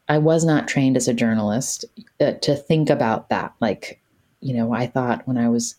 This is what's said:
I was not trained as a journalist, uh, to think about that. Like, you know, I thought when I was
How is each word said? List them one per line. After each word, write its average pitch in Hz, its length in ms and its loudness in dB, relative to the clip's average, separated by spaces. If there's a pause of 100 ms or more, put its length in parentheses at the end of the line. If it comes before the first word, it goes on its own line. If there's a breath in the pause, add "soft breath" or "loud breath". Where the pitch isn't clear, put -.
I 151 80 2
was 160 260 4
not 156 240 2
trained 131 300 2
as 120 100 0
a 127 60 0
journalist, 113 720 -2 (340)
uh, 143 140 2
to - 240 0
think 156 320 0
about 117 400 0
that. - 320 -4
Like, - 400 -4 (400)
you 131 120 -6
know, 117 200 -2
I 120 140 -2
thought 123 380 -4
when 131 120 -2
I 117 100 2
was 117 320 -2